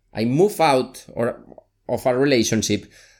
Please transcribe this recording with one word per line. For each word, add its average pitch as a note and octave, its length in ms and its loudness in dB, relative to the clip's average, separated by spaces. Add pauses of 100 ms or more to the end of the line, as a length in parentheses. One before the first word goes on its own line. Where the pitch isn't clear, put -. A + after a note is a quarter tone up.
(140)
I G#2+ 120 -4
moved E3+ 360 0
out C3+ 520 0
or, - 300 -6 (460)
of A#2+ 160 -6
a B2+ 120 2
relationship A2 680 0 (340)